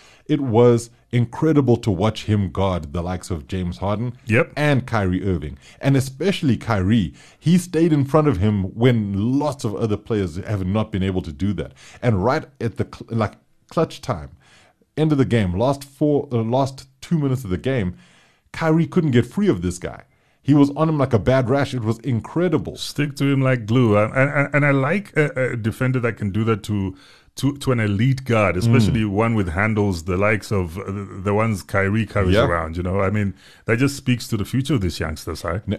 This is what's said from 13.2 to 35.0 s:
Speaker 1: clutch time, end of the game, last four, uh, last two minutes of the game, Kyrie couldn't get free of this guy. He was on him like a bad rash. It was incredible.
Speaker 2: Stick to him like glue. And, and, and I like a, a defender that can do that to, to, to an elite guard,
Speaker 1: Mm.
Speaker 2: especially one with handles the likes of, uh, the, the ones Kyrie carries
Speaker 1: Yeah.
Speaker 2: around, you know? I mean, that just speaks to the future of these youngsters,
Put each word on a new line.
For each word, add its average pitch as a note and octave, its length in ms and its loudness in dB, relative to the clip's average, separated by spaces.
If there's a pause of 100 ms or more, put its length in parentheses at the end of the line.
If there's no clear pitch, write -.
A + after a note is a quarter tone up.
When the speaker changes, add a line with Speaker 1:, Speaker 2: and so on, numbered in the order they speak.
Speaker 1:
clutch D#3+ 320 -4
time, D2+ 280 -8 (680)
end D#3 140 2
of D3 60 4
the C3 80 4
game, F#2+ 320 2
last C#3 260 0
four, D3 480 0
uh, B2 60 -2
last B2 500 -2 (140)
two E3+ 180 -2
minutes C3 240 -2
of G2 80 -8
the F2+ 60 0
game, G#2+ 380 -2 (560)
Kyrie D#3+ 360 0
couldn't D#3+ 240 0
get A#2 140 4
free G#3 220 -2
of G#2+ 140 2
this F2 160 -4
guy. - 260 -12 (380)
He C#3 120 2
was C#3+ 180 6
on D#3+ 180 0
him D#3 80 0
like C3+ 160 0
a A2 60 2
bad B2+ 300 2
rash. C#3 240 0
It B2 100 -4
was A2 160 -2
incredible. C#3+ 800 -2
Speaker 2:
Stick D3 400 -6
to C#3 80 0
him C#3 160 2
like B2+ 260 0
glue. A2+ 300 4
And, A2 180 2
and, C#3+ 400 2
and D3 100 4
I C#3+ 60 4
like C#3+ 440 0
a, C3+ 360 0
a B2+ 60 -6
defender B2+ 420 -2
that A2+ 180 -2
can G2 140 -4
do G#2+ 140 0
that A2 180 0
to, G2 320 -4 (400)
to, C#3 220 -2
to C3+ 140 -2
an A#2+ 80 0
elite A2 460 2
guard, G#2 300 2
Speaker 1:
Mm. F2+ 40 0
Speaker 2:
especially A2 460 4
one A2 300 0
with F#2+ 140 0
handles G2+ 560 0
the F2+ 120 -2
likes G#2 340 0
of, F#2 280 -2
uh, - 60 -10
the, G2 60 -8 (340)
the G2+ 100 0
ones G#2+ 260 0
Kyrie G2+ 460 0
carries F#2+ 280 0
Speaker 1:
Yeah. A#2+ 120 4
Speaker 2:
around, E2 300 -2
you F2+ 60 -4
know? F#2 180 0
I F#2+ 100 0
mean, G#2 240 -2 (300)
that A#2 120 2
just C#3 180 0
speaks B2 340 -2
to A2+ 80 -2
the G2+ 80 -4
future C3+ 280 -2
of A#2 80 2
these F2 180 -2
youngsters, D#2+ 440 -8